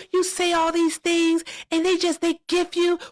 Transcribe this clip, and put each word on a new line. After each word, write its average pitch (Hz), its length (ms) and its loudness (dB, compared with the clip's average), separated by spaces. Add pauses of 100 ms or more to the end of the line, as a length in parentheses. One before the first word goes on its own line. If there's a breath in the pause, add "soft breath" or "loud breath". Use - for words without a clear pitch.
(120)
you 370 120 0
say 359 280 -2
all 330 200 2
these 330 260 0
things, 330 480 0 (260 loud breath)
and 330 140 0
they 370 120 2
just, 349 220 0
they 330 280 -2
gift 349 280 0
you. 349 240 2 (120)